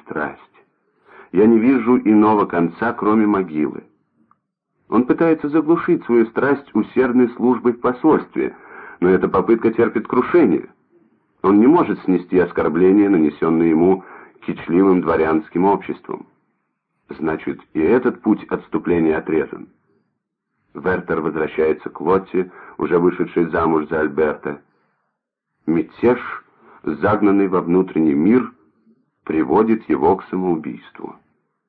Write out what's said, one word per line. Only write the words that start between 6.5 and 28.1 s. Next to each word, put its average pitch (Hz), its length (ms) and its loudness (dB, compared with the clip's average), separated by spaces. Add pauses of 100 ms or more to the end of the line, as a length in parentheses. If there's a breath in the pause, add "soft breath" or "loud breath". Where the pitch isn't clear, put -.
усердной 120 640 0
службой 117 380 0
в - 60 -14
посольстве, 123 760 -2 (440 loud breath)
но 90 100 2
эта 92 180 2
попытка 110 440 0
терпит 110 360 -2
крушение. 123 640 0 (720)
Он 101 180 4
не 117 60 6
может 139 340 2
снести 92 380 -2
оскорбления, 92 720 2
нанесенные 82 580 2
ему 87 340 2 (440 loud breath)
кичливым 90 560 0
дворянским 80 640 -2
обществом. - 640 -4 (800)
Значит, 78 500 -8 (140)
и 78 60 -2
этот 117 420 0
путь 104 220 0
отступления 80 720 -4
отрезан. 76 500 -6 (1040)
Вертер 80 480 -4
возвращается 78 680 -4
к - 100 -16
Лотте, 92 500 -2 (280 loud breath)
уже 82 200 0
вышедшей 85 520 0
замуж 80 380 -2
за 80 120 -4
Альберта. 73 600 -4 (1040)
Мятеж, 82 520 0 (640 soft breath)
загнанный 95 640 0
во 90 140 -2
внутренний 85 540 0